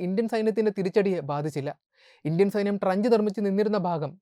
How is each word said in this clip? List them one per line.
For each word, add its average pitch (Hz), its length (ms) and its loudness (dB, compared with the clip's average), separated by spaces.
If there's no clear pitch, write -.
ഇന്ത്യൻ 196 220 0
സൈന്യത്തിന്റെ 220 500 0
തിരിച്ചടിയെ 190 420 2
ബാധിച്ചില്ല. 143 400 -4
ഇന്ത്യൻ 180 300 2
സൈന്യം 202 220 0
ട്രഞ്ച് 202 360 0
നിർമ്മിച്ച് 214 340 0
നിന്നിരുന്ന 202 420 0
ഭാഗം 156 320 -4